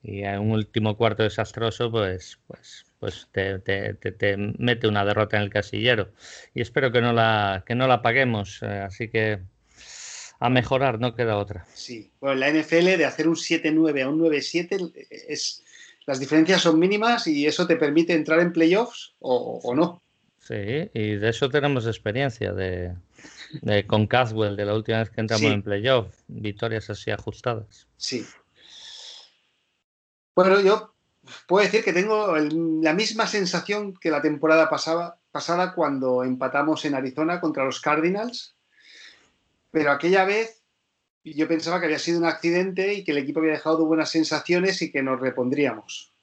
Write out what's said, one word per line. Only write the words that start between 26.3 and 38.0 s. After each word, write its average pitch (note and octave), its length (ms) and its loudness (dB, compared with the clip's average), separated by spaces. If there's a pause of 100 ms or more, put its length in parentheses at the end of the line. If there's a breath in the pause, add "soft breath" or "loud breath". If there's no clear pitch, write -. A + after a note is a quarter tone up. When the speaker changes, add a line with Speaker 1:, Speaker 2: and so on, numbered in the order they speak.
Speaker 1:
así G#2+ 220 -6
ajustadas. A2 720 -8 (100)
Speaker 2:
Sí. - 300 -8 (2000 loud breath)
Bueno, F#3+ 280 6
yo G#3 320 4 (520 loud breath)
puedo G3 160 4
decir G3+ 220 2
que F#3+ 80 0
tengo G3+ 440 2
el, D#3 440 0
la D#3+ 140 2
misma G#3+ 320 0
sensación G3 680 -4
que E3 160 -2
la C#3+ 120 0
temporada D#3 480 4
pasada, E3 480 -2 (120)
pasada F3 440 -2
cuando C3 500 0
empatamos C3 640 -2
en C#3+ 80 0
Arizona D3+ 440 -2
contra D3+ 280 -2
los B2+ 160 -6
Cardinals, F#3 720 -2 (1120 loud breath)